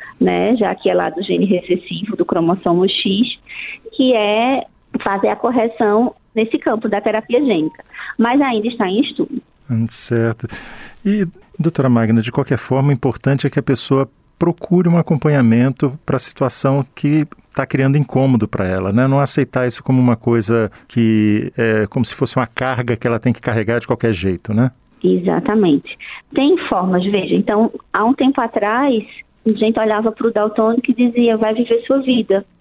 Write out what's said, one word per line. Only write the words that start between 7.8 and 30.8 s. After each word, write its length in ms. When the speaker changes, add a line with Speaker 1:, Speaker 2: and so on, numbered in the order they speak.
Speaker 1:
Mas 200
ainda 280
está 200
em 140
estudo. 400
Speaker 2:
Hum, 220
certo. 560
E, 220
doutora 320
Magna, 320
de 100
qualquer 280
forma, 300
o 40
importante 540
é 20
que 80
a 60
pessoa 440
procure 520
um 80
acompanhamento 1040
pra 140
situação 680
que 320
tá 80
criando 320
incômodo 520
pra 180
ela, 260
né? 160
Não 120
aceitar 480
isso 160
como 180
uma 140
coisa 560
que 680
é 320
como 160
se 120
fosse 220
uma 100
carga 480
que 100
ela 140
tem 140
que 80
carregar 380
de 60
qualquer 280
jeito, 380
né? 200
Speaker 1:
Exatamente. 920
Tem 240
formas, 360
veja, 320
então, 360
há 100
um 120
tempo 260
atrás, 600
a 60
gente 280
olhava 320
pro 200
daltônico 580